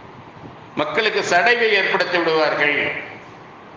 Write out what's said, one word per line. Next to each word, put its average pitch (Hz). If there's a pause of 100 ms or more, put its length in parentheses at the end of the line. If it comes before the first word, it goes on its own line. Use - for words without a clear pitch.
(760)
மக்களுக்கு 202
சடைவை 226
ஏற்படுத்தி 180
விடுவார்கள். 147 (840)